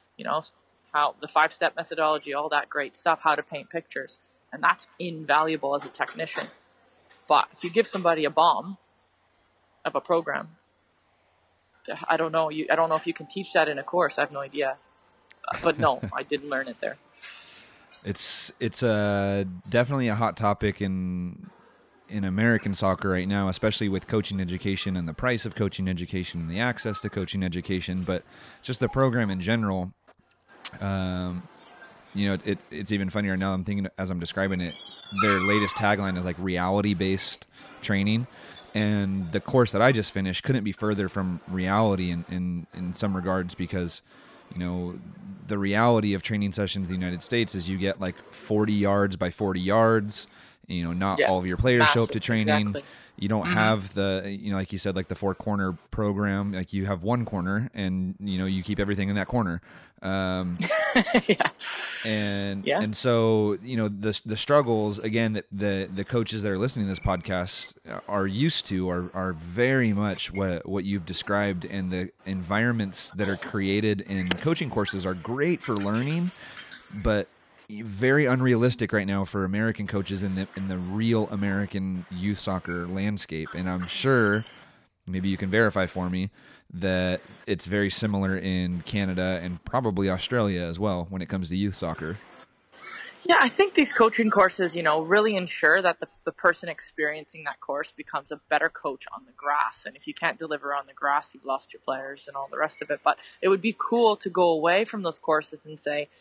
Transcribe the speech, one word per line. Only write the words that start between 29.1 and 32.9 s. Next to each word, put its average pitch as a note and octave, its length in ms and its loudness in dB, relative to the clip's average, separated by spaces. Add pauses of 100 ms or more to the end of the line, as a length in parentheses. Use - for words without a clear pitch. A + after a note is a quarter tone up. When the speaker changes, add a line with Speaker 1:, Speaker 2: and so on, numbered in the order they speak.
Speaker 2:
in F#2 100 -2
general. F#2+ 520 0 (880)
Um, F#2 600 -2 (720)
you G2+ 140 0
know, F#2+ 160 0
it, G2 140 -2 (120)
it's G2 220 -6